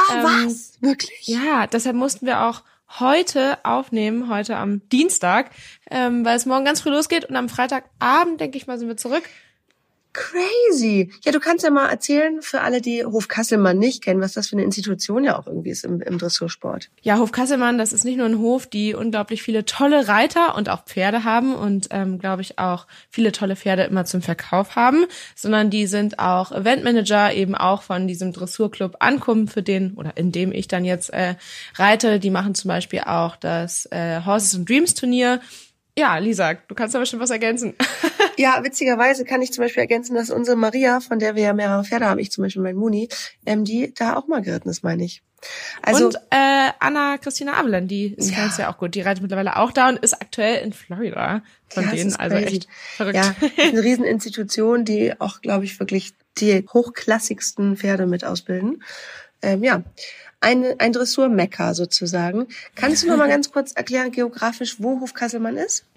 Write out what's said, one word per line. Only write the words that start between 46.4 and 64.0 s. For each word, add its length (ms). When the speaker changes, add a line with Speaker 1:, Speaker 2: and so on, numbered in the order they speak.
Speaker 1:
Anna-Christina 760
Abeland, 360
die 260
ist 140
Speaker 2:
Ja. 260
Speaker 1:
ja 140
auch 80
gut. 160
Die 60
reitet 220
mittlerweile 340
auch 160
da 160
und 100
ist 160
aktuell 500
in 80
Florida 680
von 140
Speaker 2:
Ja, 80
das 80
Speaker 1:
denen. 120
Speaker 2:
ist 100
Speaker 1:
Also 160
Speaker 2:
crazy. 100
Speaker 1:
echt 100
verrückt. 200
Speaker 2:
Ja, 240
Speaker 1:
<laughs> 60
Speaker 2:
ist 160
eine 100
Rieseninstitution, 1000
die 360
auch, 200
glaub 240
ich, 160
wirklich 320
die 340
hochklassigsten 1040
Pferde 300
mit 180
ausbilden. 600
Ähm, 220
ja. 180
Ein, 240
ein 140
Dressurmekka 840
sozusagen. 720
Kannst 260
du 60
noch 80
mal 120
Speaker 1:
<laughs> 0
Speaker 2:
ganz 220
kurz 220
erklären, 400